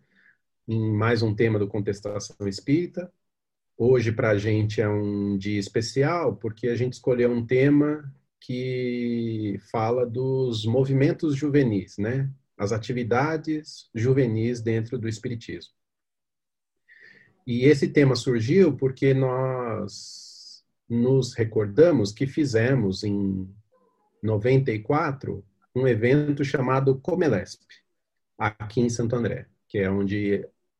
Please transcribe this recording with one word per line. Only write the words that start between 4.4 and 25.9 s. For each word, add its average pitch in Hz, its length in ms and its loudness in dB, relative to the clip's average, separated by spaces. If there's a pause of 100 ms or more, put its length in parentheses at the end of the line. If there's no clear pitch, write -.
é 107 80 0
um 101 500 -2
dia 101 220 -4
especial, 135 760 -2
porque 117 320 -6
a 120 80 -2
gente 127 160 -2
escolheu 120 360 0
um 120 160 -2
tema 147 640 2 (300)
que 120 1200 -4 (100)
fala 120 360 0
dos 123 600 -2
movimentos 135 680 2
juvenis, 135 640 0
né? 135 340 -2 (260)
As 101 140 -4
atividades 143 1200 -2
juvenis 117 680 0
dentro 113 360 -2
do 113 80 -6
espiritismo. 110 680 -8 (1700)
E 123 200 0
esse 151 240 6
tema 135 260 4
surgiu 135 640 4
porque 135 360 2
nós 127 1040 -2 (720)
nos 123 440 2
recordamos 110 760 4
que - 140 -4
fizemos, 117 800 0
em 98 440 -2 (760)
noventa 123 480 2
e 107 80 -4
quatro, 135 640 -4 (300)
um 131 120 2
evento 143 560 2